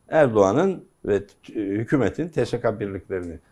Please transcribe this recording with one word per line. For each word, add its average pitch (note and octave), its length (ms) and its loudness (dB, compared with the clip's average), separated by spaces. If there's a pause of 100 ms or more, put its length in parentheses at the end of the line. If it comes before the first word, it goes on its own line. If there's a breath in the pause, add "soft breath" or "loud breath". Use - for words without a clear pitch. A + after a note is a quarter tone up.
Erdoğan'ın C#3+ 760 4 (200)
ve G2 200 0
t-, - 280 -20
hükümetin G#2+ 760 -2
T B2 160 -2
S A#2 140 -4
K G#2+ 200 -2
birliklerini F#2 600 -8 (120)